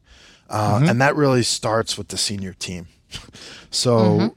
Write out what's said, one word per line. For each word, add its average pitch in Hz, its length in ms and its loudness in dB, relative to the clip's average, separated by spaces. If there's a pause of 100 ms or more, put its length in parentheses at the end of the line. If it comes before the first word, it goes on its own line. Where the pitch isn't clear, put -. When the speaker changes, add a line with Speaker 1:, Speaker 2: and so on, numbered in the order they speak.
(500)
Speaker 1:
Uh, 107 300 0
Speaker 2:
Mm-hmm. 156 100 4
Speaker 1:
and 120 120 2
that 143 140 2
really 131 280 2
starts 110 540 -2
with 101 120 -12
the 92 80 -8
senior 98 360 -6
team. 87 340 -12 (220)
<laughs> - 600 -20
So, - 300 0
Speaker 3:
Mm-hmm. 98 380 4